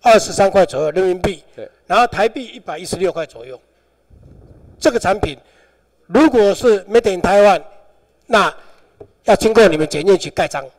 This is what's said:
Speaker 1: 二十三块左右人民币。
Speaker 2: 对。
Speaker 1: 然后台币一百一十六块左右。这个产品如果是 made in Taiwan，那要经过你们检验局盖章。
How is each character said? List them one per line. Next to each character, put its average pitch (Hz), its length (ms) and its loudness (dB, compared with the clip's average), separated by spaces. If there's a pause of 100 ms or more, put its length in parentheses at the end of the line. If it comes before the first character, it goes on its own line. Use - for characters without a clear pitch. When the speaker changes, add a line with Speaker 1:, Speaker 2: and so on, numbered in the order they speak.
Speaker 1:
二 226 160 6
十 185 140 -4
三 196 180 0
块 196 140 4
左 139 180 -6
右 156 80 -2
人 185 140 -2
民 185 160 -2
币。 185 220 -6 (120)
Speaker 2:
对。 110 140 -18 (180)
Speaker 1:
然 185 120 0
后 240 80 2
台 208 220 -2
币 240 180 -10
一 240 140 -20
百 160 180 -14
一 180 60 -16
十 175 120 -10
六 180 140 -2
块 160 140 -8
左 120 200 -20
右。 127 160 -20 (1160)
这 311 120 0
个 233 80 -6
产 196 200 -4
品 151 200 -8 (680)
如 277 220 2
果 208 260 2
是 208 300 0
made 214 300 0
in 175 80 -10
Taiwan， 196 400 2 (640)
那 196 280 0 (720)
要 214 120 4
经 220 180 -2
过 226 140 6
你 160 80 0
们 156 120 -4
检 156 180 -6
验 196 120 4
局 165 120 -8
盖 170 160 -4
章。 143 180 -10 (140)